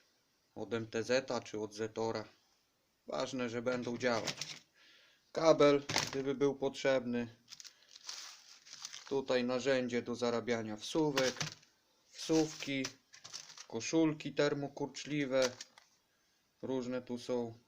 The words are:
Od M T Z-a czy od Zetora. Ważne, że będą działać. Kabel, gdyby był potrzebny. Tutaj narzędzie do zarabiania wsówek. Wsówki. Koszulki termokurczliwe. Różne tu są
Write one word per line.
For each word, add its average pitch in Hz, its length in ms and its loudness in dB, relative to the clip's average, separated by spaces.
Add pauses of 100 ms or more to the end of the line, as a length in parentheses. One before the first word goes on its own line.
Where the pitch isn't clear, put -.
(540)
Od 107 200 -8
M 113 120 -2
T 113 160 -4
Z-a 123 380 0
czy 110 200 -6
od 107 140 -6
Zetora. 110 500 -2 (840)
Ważne, 127 420 -2
że 117 140 -4
będą 123 360 -2
działać. 113 380 0 (960)
Kabel, 143 520 6 (260)
gdyby 139 240 -2
był 139 200 4
potrzebny. 127 840 0 (1700)
Tutaj 131 360 2
narzędzie 123 580 2
do 120 120 -4
zarabiania 113 600 0
wsówek. 135 580 2 (760)
Wsówki. 151 760 0 (800)
Koszulki 156 640 0
termokurczliwe. 139 1160 0 (1120)
Różne 127 400 -2
tu 123 160 -6
są 120 500 -4